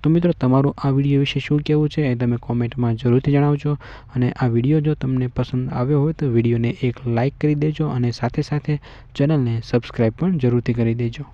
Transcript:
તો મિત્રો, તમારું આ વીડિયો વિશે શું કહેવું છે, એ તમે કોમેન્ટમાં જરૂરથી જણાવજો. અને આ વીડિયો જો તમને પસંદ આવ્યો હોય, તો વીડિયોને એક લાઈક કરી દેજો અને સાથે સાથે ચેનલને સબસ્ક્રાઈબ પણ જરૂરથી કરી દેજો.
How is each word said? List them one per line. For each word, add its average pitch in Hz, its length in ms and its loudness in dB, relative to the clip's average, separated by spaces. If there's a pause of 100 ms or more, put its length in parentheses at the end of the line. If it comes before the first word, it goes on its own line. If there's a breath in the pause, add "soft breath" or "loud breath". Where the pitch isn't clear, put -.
તો 147 60 2
મિત્રો, 170 220 4
તમારું 135 520 2
આ 135 60 2
વીડિયો 139 300 2
વિશે 139 200 0
શું 147 280 0
કહેવું 151 220 2
છે, 156 120 -2
એ 127 140 0
તમે 120 220 0
કોમેન્ટમાં 120 580 -2
જરૂરથી 127 360 2
જણાવજો. 147 460 2 (380 loud breath)
અને 123 160 0
આ - 160 -2
વીડિયો 127 320 2
જો 151 140 0
તમને 131 340 -2
પસંદ 127 460 -4
આવ્યો 139 280 0
હોય, 156 120 0
તો 156 120 -4
વીડિયોને 117 560 2
એક 123 140 0 (120)
લાઈક 120 340 0
કરી 151 140 2
દેજો 151 320 -2
અને 123 240 0
સાથે 120 300 -4
સાથે 147 400 -2 (360 loud breath)
ચેનલને 131 480 0
સબસ્ક્રાઈબ 117 540 0
પણ 175 180 0
જરૂરથી 123 360 2
કરી 113 200 0
દેજો. 117 300 -4 (100)